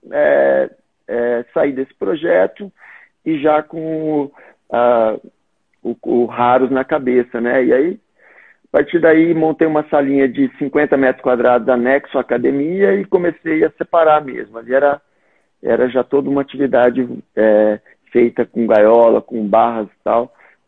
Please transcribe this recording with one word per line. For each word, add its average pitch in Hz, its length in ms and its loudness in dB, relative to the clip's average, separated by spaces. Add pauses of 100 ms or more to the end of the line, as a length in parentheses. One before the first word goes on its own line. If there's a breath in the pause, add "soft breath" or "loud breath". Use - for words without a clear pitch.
(120)
é, 139 580 2 (380)
é, 120 380 -4 (100)
saí 151 160 0
desse 131 240 -8
projeto, 185 760 -2 (540 loud breath)
e 160 140 -2
já 151 220 2
com 156 600 -6
o, 139 80 -12 (400 soft breath)
a, 117 440 2 (680)
o, 120 180 -8
o 120 240 -2
Raros 123 460 0
na 131 120 -2
cabeça, 123 560 -2
né? 123 240 0
E 127 80 0
aí, 156 280 0 (680 soft breath)
a - 120 -2
partir 156 220 -2
daí, 165 340 4
montei 160 340 0
uma 151 220 -2
salinha 139 380 0
de 127 300 -2
cinquenta 147 400 -2
metros 135 240 0
quadrados 123 460 2
anexo 131 500 0
à 131 40 0
academia 143 720 -2
e 196 100 -4
comecei 165 580 -2
a 160 80 0
separar 156 520 0
mesmo. 117 340 -12
Ali 117 160 -8
era, 143 260 0 (600)
era 123 280 0
já 123 140 -2
toda 139 260 -2
uma 139 120 -2
atividade, 127 680 -2 (280)
é, 107 440 2 (320 soft breath)
feita 120 340 0
com 117 200 -4
gaiola, 113 560 4
com 113 240 -8
barras 113 420 0
e - 160 -20
tal, 117 300 -2 (340 soft breath)